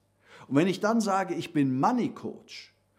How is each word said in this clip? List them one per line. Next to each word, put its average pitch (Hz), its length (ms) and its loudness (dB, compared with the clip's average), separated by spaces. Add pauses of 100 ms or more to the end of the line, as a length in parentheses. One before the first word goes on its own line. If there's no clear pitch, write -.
(460)
Und 127 100 0
wenn 160 100 4
ich 185 140 0
dann 226 220 2
sage, 190 320 0
ich - 180 -8
bin 131 260 2
Money 202 300 2
Coach - 640 -12 (260)